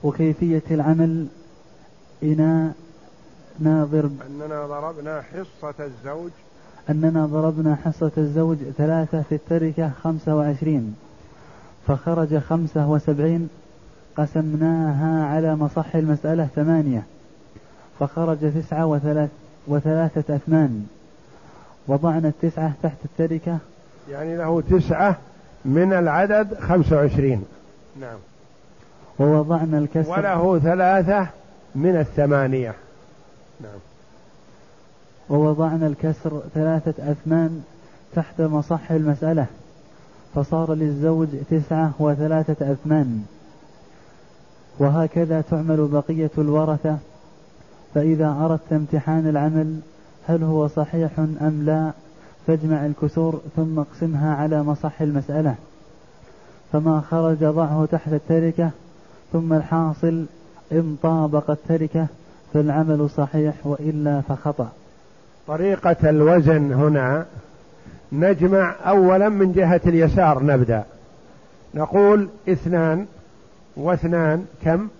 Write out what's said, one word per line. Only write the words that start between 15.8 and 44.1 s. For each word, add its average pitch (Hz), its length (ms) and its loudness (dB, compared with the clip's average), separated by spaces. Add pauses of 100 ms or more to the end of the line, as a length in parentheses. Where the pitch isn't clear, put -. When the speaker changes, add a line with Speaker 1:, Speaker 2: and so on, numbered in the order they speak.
Speaker 1:
المسألة 156 600 0
ثمانية، 151 480 0 (960)
فخرج 160 380 -2 (160)
تسعة 160 320 -2
وثلاث-، 147 600 -2 (200)
وثلاثة 151 680 0
أثمان، 139 520 0 (1000)
وضعنا 156 400 0
التسعة 160 460 -2 (100)
تحت 151 220 -4
التركة، 165 520 -4 (540)
Speaker 2:
يعني 156 260 -8
له 165 240 -2
تسعة 175 560 2 (480)
من 170 280 2
العدد 196 680 0
خمسة 165 360 2
وعشرين. 135 500 2 (540)
نعم. 117 180 -16 (1040)
Speaker 1:
ووضعنا 151 580 2
الكسر، 156 340 -2
Speaker 2:
وله 180 480 0
ثلاثة 185 680 2 (480)
من 170 220 2
الثمانية. 135 760 0 (880)
نعم. 104 180 -18 (1500)
Speaker 1:
ووضعنا 156 580 0
الكسر 151 540 -4 (120)
ثلاثة 156 580 -2
أثمان 160 520 -2 (520)
تحت 165 260 -4
مصح 156 500 -2
المسألة، 156 540 0 (880)
فصار 160 380 -2
للزوج 156 540 0 (240)
تسعة 160 480 0
وثلاثة 151 720 0
أثمان. 131 540 0 (1500)